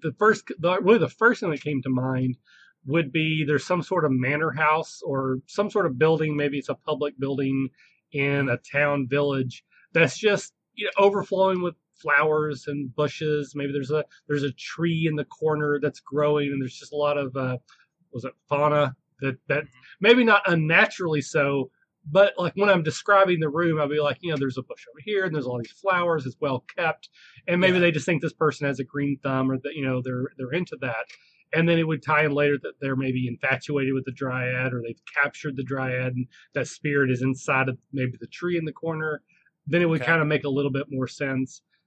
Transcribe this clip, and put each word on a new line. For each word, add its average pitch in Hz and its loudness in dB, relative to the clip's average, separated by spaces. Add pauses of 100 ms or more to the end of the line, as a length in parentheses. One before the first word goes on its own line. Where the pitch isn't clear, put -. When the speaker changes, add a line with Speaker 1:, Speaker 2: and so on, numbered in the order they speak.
Speaker 1:
the 151 -4
first, 214 4 (120)
the, 180 0
really 202 6
the 160 2
first 226 2
thing 190 -2
that 143 -4
came 143 -4
to 135 -4
mind 127 -2 (500)
would 139 -2
be 156 -2
there's 143 0
some 180 0
sort 175 -2
of 139 0
manor 143 0
house 156 0
or 131 -2
some 202 -2
sort 196 0
of 127 -4
building. 156 2
Maybe 147 -2
it's 135 -6
a 143 -4
public 143 -4
building 135 -2 (440)
in 139 0
a 123 0
town 143 -2
village 139 -2 (280)
that's 160 2
just, - 0 (200)
you 208 -8
know, - -6 (120)
overflowing 190 2
with 175 -4 (200)
flowers 151 0
and 143 -6
bushes. 147 -2
Maybe 143 -4
there's 135 -4
a, 151 0 (240)
there's 143 0
a 139 -2
tree 165 -2
in 151 0
the 147 -4
corner 151 0
that's 143 -2
growing, 147 0
and 135 -4
there's 127 -10
just - -18
a 147 -8
lot 147 0
of, 131 -6
uh, 127 -2 (540)
was 120 -8
it 131 -10 (160)
fauna 147 2 (260)
that, 135 -2 (120)
that 147 -2
Speaker 2:
Mm-hmm. - -20 (220)
Speaker 1:
maybe 233 8
not 208 6
unnaturally 165 2
so, 143 0 (360)
but, 190 6
like, 175 -2
when 202 4
I'm 180 4
describing 180 4
the 156 0
room, 160 0
I'll 143 0
be 151 0
like, 143 0
you 175 -4
know, 156 0
"There's 135 -2
a 127 -6
bush - -14
over 151 -20
here, 202 -2
and 156 -4
there's 135 -4
all 123 -4
these 113 -10
flowers, 175 0
it's 127 -8
well 135 -2 (120)
kept." - -4 (360)
And 175 0
maybe 185 4
Speaker 2:
Yeah. 185 2
Speaker 1:
they 175 6
just 151 -4
think 170 0
this 160 -4
person 147 0
has 139 -2
a 131 -6
green 143 -4
thumb, 131 0
or 131 -2
that, 143 -8
you 143 -6
know, 127 -2
they're, 127 -6 (100)
they're 127 -8
into 170 -4
that. 120 -6 (460)
And 165 4
then 170 4
it 160 2
would 156 -2
tie 156 2
in 143 2
later 143 2
that 165 -10
they're 135 -4
maybe 131 -2
infatuated 135 -2
with 131 -2
the 131 -8
dryad, 127 -4
or 123 -4
they've 117 -10 (180)
captured 143 -4
the 135 -6
dryad, 127 -4
and 127 -4 (280)
that 131 -2
spirit 143 0
is 127 0
inside 131 0
of 120 -4 (160)
maybe 127 -4
the 117 -14
tree 175 -4
in 165 -4
the 151 -8
corner. 156 -6 (440)
Then 170 2
it 175 4
would 160 2
Speaker 2:
Okay. 127 0
Speaker 1:
kinda 160 4
make 151 0
a 147 -4
little 143 0
bit 135 -4
more 131 -2
sense. 131 -4 (240)